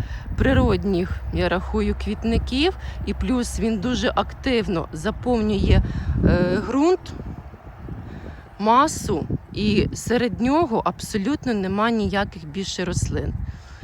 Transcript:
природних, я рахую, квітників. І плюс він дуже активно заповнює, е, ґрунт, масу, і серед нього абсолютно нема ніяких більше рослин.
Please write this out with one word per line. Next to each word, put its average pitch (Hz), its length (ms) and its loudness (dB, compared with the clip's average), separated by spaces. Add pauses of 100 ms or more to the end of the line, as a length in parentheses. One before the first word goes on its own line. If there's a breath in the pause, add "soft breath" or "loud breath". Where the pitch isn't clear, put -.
(380 loud breath)
природних, 202 840 2 (120)
я 175 160 2
рахую, 208 540 0
квітників. 233 720 0 (280 loud breath)
І 202 80 -2
плюс 240 460 0
він 226 200 0
дуже 226 360 0
активно 208 800 0
заповнює, 208 880 2 (440 loud breath)
е, 180 320 4 (100)
ґрунт, 302 460 2 (1500 loud breath)
масу, 220 680 2 (260)
і 208 400 2
серед 220 480 0
нього 262 440 2
абсолютно 226 680 -2
нема 202 360 0
ніяких 202 580 -2
більше 185 380 -6
рослин. - 480 -2 (500 loud breath)